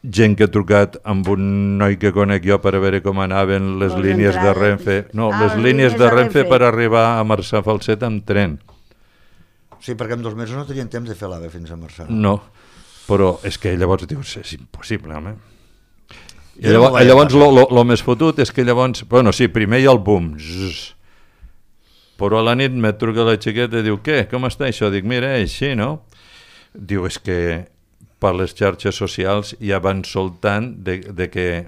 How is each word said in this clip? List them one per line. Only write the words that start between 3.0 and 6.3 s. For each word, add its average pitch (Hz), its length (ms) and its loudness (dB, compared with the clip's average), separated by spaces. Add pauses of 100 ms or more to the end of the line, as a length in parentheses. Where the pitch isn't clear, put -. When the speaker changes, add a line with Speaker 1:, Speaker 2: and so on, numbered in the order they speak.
Speaker 1:
com 98 160 -2
anaven 95 640 -2
les 92 100 0
Speaker 2:
Les 92 140 -4
Speaker 1:
línies 98 320 2
de 98 100 2
Speaker 2:
entrades. 95 140 2
Speaker 1:
Renfe. 101 340 0 (160)
No, 110 200 -2
Speaker 2:
Ah, 107 100 0
Speaker 1:
les 107 140 0
Speaker 2:
les - 0 -
Speaker 1:
línies 113 100 0
Speaker 2:
línies 131 260 4
Speaker 1:
de 117 120 2
Speaker 2:
de 117 60 6
Speaker 1:
Renfe 120 320 2